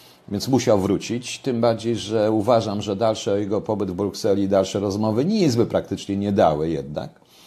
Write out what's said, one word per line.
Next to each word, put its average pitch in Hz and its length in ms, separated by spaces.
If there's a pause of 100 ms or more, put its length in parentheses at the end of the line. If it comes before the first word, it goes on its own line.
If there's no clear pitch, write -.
(280)
więc 104 200
musiał 117 320
wrócić. 101 600
Tym 120 220
bardziej, 113 340
że 107 360
uważam, 107 500
że 104 140
dalszy 110 440
jego 101 220
pobyt 98 300
w - 20
Brukseli, 98 540
dalsze 98 320
rozmowy 107 460
nic 180 300
by 113 100
praktycznie 98 520
nie 101 140
dały 82 380
jednak. 76 540 (240)